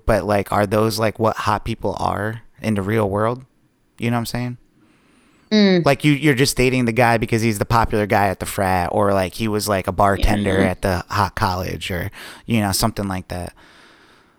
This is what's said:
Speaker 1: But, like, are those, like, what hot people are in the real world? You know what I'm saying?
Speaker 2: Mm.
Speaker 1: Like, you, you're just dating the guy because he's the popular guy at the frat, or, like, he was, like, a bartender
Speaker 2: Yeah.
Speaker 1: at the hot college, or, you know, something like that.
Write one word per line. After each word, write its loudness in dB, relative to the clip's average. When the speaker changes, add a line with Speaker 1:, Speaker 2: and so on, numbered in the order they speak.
Speaker 1:
But, 2
like, 0
are 2
those, 0
like, -2
what 0
hot -2
people -4
are -4
in -2
the -2
real 0
world? -4
You -4
know -2
what -2
I'm -6
saying? -8
Speaker 2:
Mm. 4
Speaker 1:
Like, 2
you, 6
you're 4
just 2
dating 2
the 0
guy 4
because 0
he's 0
the -16
popular 2
guy 2
at -4
the -8
frat, -2
or, 2
like, -2
he -2
was, -2
like, -2
a 0
bartender 2
Speaker 2:
Yeah. 2
Speaker 1:
at -8
the -2
hot -2
college, -4
or, -6
you 0
know, 0
something -2
like -8
that. -10